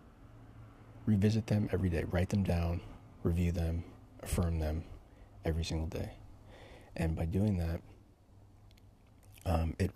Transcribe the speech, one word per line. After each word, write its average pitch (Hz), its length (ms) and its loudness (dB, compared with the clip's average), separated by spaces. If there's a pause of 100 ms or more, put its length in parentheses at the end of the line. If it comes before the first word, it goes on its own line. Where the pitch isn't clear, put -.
(1040)
Revisit 107 440 4
them 104 220 2
every 92 200 2
day. 80 200 2
Write 92 200 2
them 101 140 4
down, 85 360 2 (420)
review 87 300 4
them, 82 320 0 (360)
affirm 82 380 0
them 78 260 -2 (600)
every 82 200 0
single 80 220 -2
day. - 280 -6 (800)
And 82 180 0
by 80 120 -2
doing 95 320 2
that, 85 240 -2 (1600)
um, 82 340 0
it 90 180 2